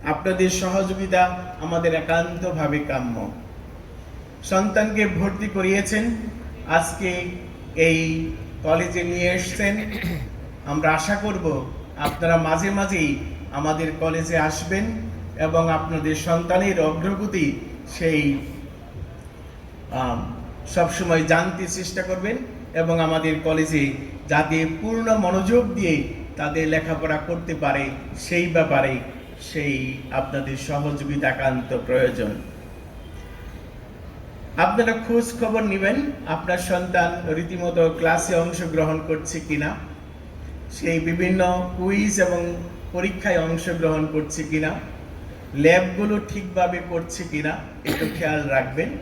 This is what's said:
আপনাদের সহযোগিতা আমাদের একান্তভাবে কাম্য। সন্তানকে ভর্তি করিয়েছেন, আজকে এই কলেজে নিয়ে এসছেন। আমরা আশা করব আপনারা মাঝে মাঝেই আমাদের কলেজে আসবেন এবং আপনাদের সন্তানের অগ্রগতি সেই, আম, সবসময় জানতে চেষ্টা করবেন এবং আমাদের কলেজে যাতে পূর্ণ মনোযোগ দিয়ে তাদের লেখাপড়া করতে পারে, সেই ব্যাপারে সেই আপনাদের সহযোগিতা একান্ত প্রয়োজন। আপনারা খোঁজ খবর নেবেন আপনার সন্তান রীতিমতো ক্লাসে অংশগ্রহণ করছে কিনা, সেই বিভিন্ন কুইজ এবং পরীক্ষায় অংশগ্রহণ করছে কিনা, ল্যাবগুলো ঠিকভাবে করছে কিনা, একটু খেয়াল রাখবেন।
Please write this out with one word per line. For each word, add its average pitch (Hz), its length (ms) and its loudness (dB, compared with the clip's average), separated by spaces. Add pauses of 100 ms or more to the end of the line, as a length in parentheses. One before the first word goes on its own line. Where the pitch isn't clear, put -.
আপনাদের 185 460 2
সহযোগিতা 185 720 2 (400)
আমাদের 165 320 2
একান্তভাবে 165 840 0
কাম্য। 123 520 -2 (1120)
সন্তানকে 208 640 4
ভর্তি 190 400 0
করিয়েছেন, 196 560 2 (640)
আজকে 175 440 2 (640)
এই 160 260 6 (640)
কলেজে 175 400 2
নিয়ে 175 280 2
এসছেন। 202 440 0 (920)
আমরা 151 280 2
আশা 202 220 2
করব 202 300 -2 (520)
আপনারা 165 400 2
মাঝে 165 320 2
মাঝেই 190 420 2 (400)
আমাদের 156 480 0
কলেজে 160 380 0
আসবেন 170 480 0 (520)
এবং 165 320 4
আপনাদের 156 460 0
সন্তানের 170 640 2
অগ্রগতি 175 680 2 (520)
সেই, 151 400 2 (1500)
আম, 127 280 0 (560)
সবসময় 170 480 4
জানতে 175 440 2
চেষ্টা 185 360 -4
করবেন 185 340 -2 (360)
এবং 165 260 2
আমাদের 160 340 2 (100)
কলেজে 156 500 2 (340)
যাতে 156 300 4 (240)
পূর্ণ 226 260 0 (100)
মনোযোগ 190 460 4 (100)
দিয়ে 170 220 4 (420)
তাদের 151 300 0
লেখাপড়া 156 500 0
করতে 165 380 -4
পারে, 139 280 0 (420)
সেই 175 220 2
ব্যাপারে 143 460 4 (580)
সেই 143 240 0 (360)
আপনাদের 135 460 -2
সহযোগিতা 143 720 0
একান্ত 127 560 0
প্রয়োজন। 123 460 2 (2250)
আপনারা 220 360 4 (140)
খোঁজ 233 320 4
খবর 220 220 2
নেবেন 196 360 2 (300)
আপনার 165 300 0
সন্তান 180 520 2 (240)
রীতিমতো 170 500 2 (140)
ক্লাসে 170 380 2
অংশগ্রহণ 160 600 2 (100)
করছে 156 400 -2
কিনা, 147 220 0 (1000)
সেই 165 280 0
বিভিন্ন 175 420 2 (360)
কুইজ 196 440 2
এবং 175 200 4 (520)
পরীক্ষায় 185 540 0
অংশগ্রহণ 160 680 2
করছে 151 300 -2
কিনা, 156 280 0 (840)
ল্যাবগুলো 185 640 6 (100)
ঠিকভাবে 180 500 0 (100)
করছে 165 420 -4
কিনা, 151 220 -2 (320)
একটু 151 200 0 (120)
খেয়াল 151 240 0 (140)
রাখবেন। 135 340 0 (120)